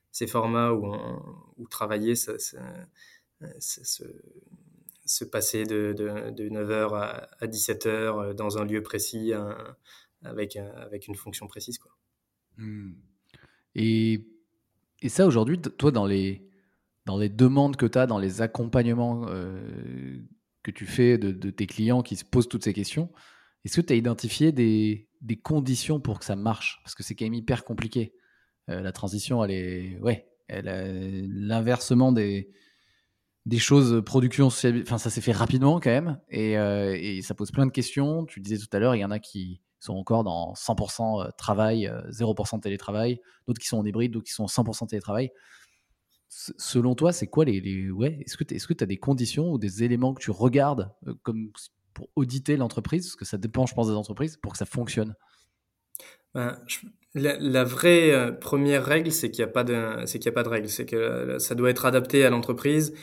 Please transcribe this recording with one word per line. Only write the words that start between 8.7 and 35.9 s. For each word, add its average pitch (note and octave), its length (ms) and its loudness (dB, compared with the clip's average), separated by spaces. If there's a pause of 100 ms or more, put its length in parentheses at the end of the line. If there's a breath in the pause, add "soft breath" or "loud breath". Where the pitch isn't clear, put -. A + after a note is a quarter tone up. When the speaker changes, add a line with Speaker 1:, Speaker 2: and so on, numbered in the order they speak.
Speaker 1:
précis, A2 500 -4
euh, G#2 200 -4 (680 soft breath)
avec, G#2 320 -8
euh, G2+ 220 -10
avec G#2 320 -14
une G2 80 -10
fonction G2 320 -14
précise, A#2 300 -14
quoi. - 120 -20 (680)
Speaker 2:
Hmm. G#2 360 -12 (840 soft breath)
Et, A2 500 2 (800)
et C3+ 60 -2
ça, F#3+ 180 4
aujourd'hui, C3+ 340 4
t-, B2+ 100 -8
toi, C#3+ 200 2
dans A2 160 0
les, G2 420 0 (560 soft breath)
dans G2 140 -4
les G#2 120 2
demandes C3+ 440 6
que B2+ 120 2
t'as, B2+ 200 4
dans A2+ 120 0
les G2 240 0
accompagnements, A#2 840 0
euh, F2+ 920 -10 (420)
que - 80 -8
tu G2 160 -12
fais B2 320 6
de, G2+ 140 0
de F#2 180 -6
tes F#2+ 160 -4
clients A#2+ 360 2
qui G#2 120 -6
se - 100 -10
posent B2 240 2
toutes A#2 140 -4
ces G2+ 120 0
questions, D3 360 -4 (540 soft breath)
est-ce - 160 0
que E3+ 60 0
t'as C3+ 80 4
identifié A#2+ 580 2
des, G#2+ 560 2 (140)
des A2 140 -4
conditions C#3+ 600 0
pour A2+ 200 -4
que - 80 -12
ça G2 100 -2
marche ? G#2+ 480 -2
Parce - 100 -16
que - 80 -16
c'est G#2 120 -10
quand A2+ 100 -6
même A2 80 -2
hyper A#2+ 320 -2
compliqué. A2+ 480 -4 (560 soft breath)
Euh, F2+ 140 -6
la F#2+ 100 -6
transition, G#2 500 -4
elle G2 100 -2
est, F2+ 500 -6
ouais, A#2 260 -2 (200)
elle, G2+ 200 -8
euh, F#2+ 600 -6
l'inversement A2+ 840 2
des, G2+ 380 0 (960 soft breath)
des A#2 120 2
choses, A#2+ 460 6
production, B2+ 460 4
sociabi-, A#2+ 320 2
enfin, A#2 160 -2
ça A2+ 100 -2
s'est A2 140 -4
fait A#2+ 100 2
rapidement C3 480 4
quand C#3 80 2
même, C#3+ 400 2